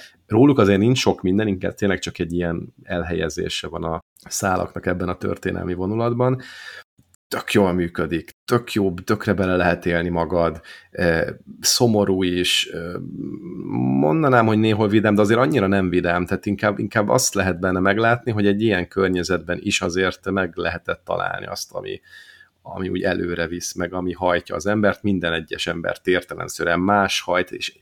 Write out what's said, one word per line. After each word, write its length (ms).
Róluk 320
azért 200
nincs 200
sok 220
minden, 260
inkább 260
tényleg 260
csak 200
egy 140
ilyen 400
elhelyezése 840
van 160
a 160
szálaknak 580
ebben 240
a 80
történelmi 560
vonulatban. 680
Tök 160
jól 220
működik, 560
tök 280
jó, 200
tökre 400
bele 220
lehet 300
élni 240
magad, 520
eh, 360
szomorú 640
is, 420
eh, 280
mondanám, 460
hogy 140
néhol 280
vidám, 280
de 60
azért 180
annyira 280
nem 220
vidám, 360
tehát 200
inkább, 340
inkább 300
azt 240
lehet 260
benne 200
meglátni, 520
hogy 160
egy 140
ilyen 260
környezetben 760
is 200
azért 500
meg 240
lehetett 480
találni 420
azt, 280
ami, 280
ami 280
úgy 120
előre 460
visz, 260
meg 200
ami 200
hajtja 420
az 100
embert, 380
minden 300
egyes 340
embert 400
értelemszerűen 720
más 420
hajt, 300
és 300